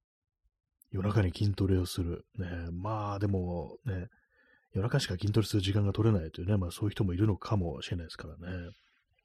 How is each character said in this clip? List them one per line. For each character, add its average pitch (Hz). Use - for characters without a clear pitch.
夜 98
中 104
に 87
筋 101
ト 98
レ 95
を 90
す -
る。 85
ね、 95
ま 101
あ 98
で 104
も 90
ね、 92
夜 98
中 131
し -
か 95
筋 104
ト 113
レ 104
す 110
る 98
時 98
間 104
が 98
取 110
れ 104
な 85
い 80
と -
い 87
う -
ね、 104
ま 90
あ -
そ -
う -
い -
う -
人 -
も 90
い -
る 104
の 98
か -
も 85
し -
れ 101
な 82
い -
で -
す -
か 78
ら 80
ね。 87